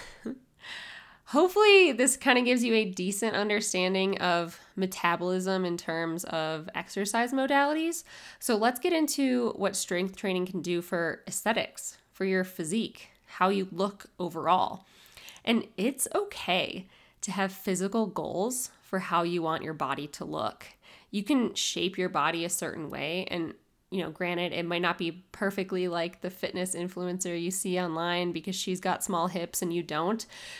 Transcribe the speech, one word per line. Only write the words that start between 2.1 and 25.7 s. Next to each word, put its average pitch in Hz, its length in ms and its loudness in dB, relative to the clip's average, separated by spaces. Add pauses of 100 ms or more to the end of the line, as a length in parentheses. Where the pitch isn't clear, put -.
kinda 254 240 6
gives 247 240 4
you 226 80 4
a 220 100 6
decent 196 540 -2
understanding 190 800 2
of 170 420 0 (160)
metabolism 185 880 0
in 175 140 0
terms 165 480 -4
of 160 500 -4
exercise 220 560 -2
modalities. 285 720 2 (360)
So 226 180 2
let's 240 240 2
get 349 100 2
into 277 640 2
what 196 220 0
strength 190 400 -2
training 185 300 0
can 185 140 -6
do 175 200 -2
for 170 440 -2
aesthetics, - 760 -4 (120)
for - 140 -4
your 190 180 2
physique, 185 680 -4 (260)
how 185 120 6
you 196 220 2
look 190 360 -4 (120)
overall. 170 680 2 (600)
And 226 220 2 (100)
it's 233 380 0
okay 185 720 -2 (340)
to 196 100 -6
have 190 200 -2
physical 202 560 0
goals 190 640 -2 (100)
for - 180 -4
how 175 240 2
you 175 180 0
want 160 220 0
your 151 100 -6
body 143 340 -4
to - 180 -10
look. 131 400 -6 (460)
You 202 120 -2
can 247 300 2
shape 175 440 -2
your 185 120 0
body 165 340 0
a 170 60 -4
certain 160 400 -4
way, 156 400 -4
and, 170 240 -4 (380)
you 190 100 -2
know, 160 80 -4
granted, 175 440 -2
it 170 120 -2
might 175 160 0
not 175 160 2
be 170 340 -4
perfectly 190 560 -2